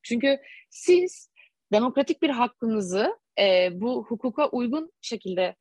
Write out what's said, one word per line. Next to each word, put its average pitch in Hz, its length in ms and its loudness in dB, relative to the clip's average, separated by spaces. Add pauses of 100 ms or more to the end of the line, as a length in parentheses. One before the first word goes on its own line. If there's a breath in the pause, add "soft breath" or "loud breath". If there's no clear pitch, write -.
Çünkü 269 360 0 (320 loud breath)
siz - 600 0 (420 soft breath)
demokratik 262 500 0
bir 294 80 2
hakkınızı, 226 880 -2 (200)
e, 185 340 4
bu 220 320 -4
hukuka 254 440 -4
uygun 254 520 -4
şekilde 185 600 -6